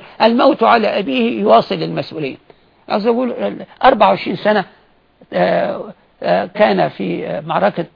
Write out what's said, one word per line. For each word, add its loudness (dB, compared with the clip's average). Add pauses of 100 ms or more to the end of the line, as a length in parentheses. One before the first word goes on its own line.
(220)
الموت 4
على 2
أبيه -2
يواصل 4
المسؤولية. -8 (540)
عاوز -2
أقول، -4 (280)
أربعة 6
وعشرين -2
سنة، 0 (680)
آه، -2 (300)
آه، 0
كان 0
في، -6
آه، -6
معركة -2 (100)